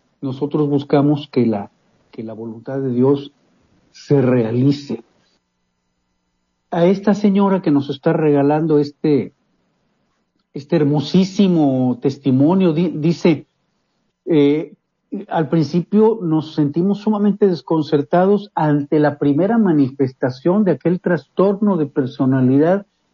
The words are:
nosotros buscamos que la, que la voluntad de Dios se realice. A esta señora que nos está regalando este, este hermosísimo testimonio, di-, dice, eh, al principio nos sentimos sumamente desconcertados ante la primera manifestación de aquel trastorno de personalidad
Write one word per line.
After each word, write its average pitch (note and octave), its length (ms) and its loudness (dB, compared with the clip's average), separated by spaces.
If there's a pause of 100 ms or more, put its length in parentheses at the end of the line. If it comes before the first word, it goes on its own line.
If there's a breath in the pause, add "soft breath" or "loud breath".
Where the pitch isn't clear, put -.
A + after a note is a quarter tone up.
(200)
nosotros C#3+ 480 -4
buscamos C#3+ 640 0
que A#2 140 0
la, G2+ 240 -4 (400)
que - 120 -16
la A2 120 -14
voluntad A2+ 460 -12
de C3+ 120 -4
Dios C#3 400 0 (600)
se - 280 0
realice. B2 840 0 (1700)
A E3+ 140 0
esta G3 300 2
señora G3 480 0
que E3+ 80 -2
nos C#3 180 0
está D3 240 -2
regalando D3+ 640 2
este, D3 540 -2 (1200)
este D#3+ 240 -4
hermosísimo D3 1300 0
testimonio, D3 720 2
di-, E3 200 -2
dice, D#3 520 0 (800)
eh, D3 480 0 (540)
al E3 200 -4
principio F#3 760 0
nos D#3+ 320 -2
sentimos E3+ 460 -2
sumamente G#3 460 0
desconcertados F3 1080 0
ante D3+ 460 0
la D3 180 0
primera D#3+ 400 0
manifestación D3 1040 0
de F3+ 80 2
aquel F3+ 280 -2
trastorno G3 760 0
de D#3 100 -2
personalidad C3+ 1000 0 (280)